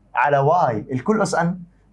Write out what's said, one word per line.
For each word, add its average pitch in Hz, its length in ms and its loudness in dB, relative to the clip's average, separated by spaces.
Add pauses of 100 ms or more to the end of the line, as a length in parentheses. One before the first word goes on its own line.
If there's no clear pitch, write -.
(140)
على 139 240 2
واي 139 540 0
الكل 208 300 -2
أس 185 120 -4
إن 170 260 -2 (320)